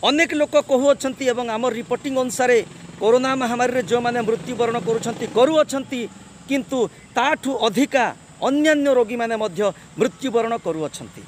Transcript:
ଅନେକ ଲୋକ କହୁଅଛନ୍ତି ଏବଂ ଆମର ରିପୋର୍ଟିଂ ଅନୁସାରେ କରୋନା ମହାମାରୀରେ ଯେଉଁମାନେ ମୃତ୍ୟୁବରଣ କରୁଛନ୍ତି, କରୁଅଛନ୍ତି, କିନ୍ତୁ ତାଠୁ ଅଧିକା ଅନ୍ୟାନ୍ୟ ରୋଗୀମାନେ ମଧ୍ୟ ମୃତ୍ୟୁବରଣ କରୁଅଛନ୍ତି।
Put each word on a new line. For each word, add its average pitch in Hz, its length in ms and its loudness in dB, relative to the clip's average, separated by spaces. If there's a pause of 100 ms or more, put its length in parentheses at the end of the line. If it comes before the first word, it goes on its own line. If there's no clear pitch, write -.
ଅନେକ 330 220 2 (100)
ଲୋକ 294 120 -2 (180)
କହୁଅଛନ୍ତି 269 600 0
ଏବଂ 240 140 -2 (100)
ଆମର 240 240 -2
ରିପୋର୍ଟିଂ 240 380 -4
ଅନୁସାରେ 254 400 2 (440)
କରୋନା 254 300 4 (100)
ମହାମାରୀରେ 247 480 0
ଯେଉଁମାନେ 240 360 0
ମୃତ୍ୟୁବରଣ 233 520 -2 (100)
କରୁଛନ୍ତି, 226 380 -2 (120)
କରୁଅଛନ୍ତି, 269 640 2 (480)
କିନ୍ତୁ 269 300 -2 (380)
ତାଠୁ 269 340 0 (160)
ଅଧିକା 240 380 2 (420)
ଅନ୍ୟାନ୍ୟ 294 500 2
ରୋଗୀମାନେ 233 400 0
ମଧ୍ୟ 202 240 -4 (380)
ମୃତ୍ୟୁବରଣ 233 540 0 (120)
କରୁଅଛନ୍ତି। 147 600 -8